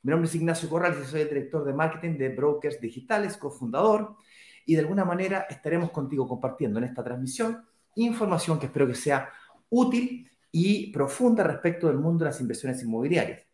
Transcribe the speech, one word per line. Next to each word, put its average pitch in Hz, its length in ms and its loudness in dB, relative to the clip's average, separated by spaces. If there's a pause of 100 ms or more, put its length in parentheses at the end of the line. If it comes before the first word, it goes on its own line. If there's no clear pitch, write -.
Mi 131 80 -2
nombre 165 180 2
es - 60 -4
Ignacio 165 340 -2
Corrales 170 340 0
y 131 80 -10
soy 151 120 0
el 147 80 -2
director 143 340 -2
de 139 80 -2
marketing 160 460 -2
de 131 100 0
Brokers 147 500 0
Digitales, 175 600 -4
cofundador. 160 800 0 (500)
Y 165 80 4
de 160 60 4
alguna 185 260 2
manera 185 420 0
estaremos 165 420 -2
contigo 135 380 -2
compartiendo 120 500 -2
en 123 60 0
esta 123 180 -8
transmisión 131 600 -4 (300)
información 202 640 2
que 135 80 -4
espero 139 200 2
que 123 80 0
sea 139 380 0 (380)
útil 247 600 2 (220)
y 190 400 2
profunda 220 500 2
respecto 170 440 0
del 139 100 4
mundo 165 300 2
de 143 40 0
las 135 80 -8
inversiones 127 440 -4
inmobiliarias. 117 580 0 (140)